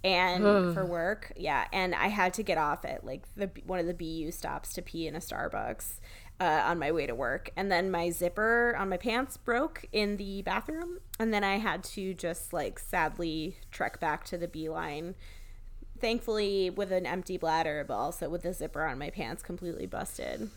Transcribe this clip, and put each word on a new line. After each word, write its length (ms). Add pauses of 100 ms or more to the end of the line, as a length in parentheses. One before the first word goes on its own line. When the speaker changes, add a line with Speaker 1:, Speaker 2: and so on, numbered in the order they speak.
Speaker 1:
and 400
Speaker 2:
Ugh. 300
Speaker 1:
for 100
work. 520
Yeah, 360
and 220
I 140
had 280
to 80
get 140
off 280
at, 200
like, 160 (140)
the 120
B-, 200
one 100
of 80
the 80
B 120
U 260
stops 420
to 80
pee 240
in 100
a 40
Starbucks, 800 (400)
uh, 260
on 140
my 120
way 140
to 80
work. 420
And 160
then 200
my 180
zipper 680
on 100
my 80
pants 400
broke 540
in 260
the 240
bathroom, 600 (180)
and 120
then 120
I 140
had 260
to 320
just, 360
like, 280
sadly 800 (120)
trek 300
back 260
to 140
the 80
B 220
line. 440 (880)
Thankfully 720
with 200
an 140
empty 320
bladder, 500
but 80
also 340
with 120
the 120
zipper 320
on 120
my 140
pants 320
completely 420
busted. 720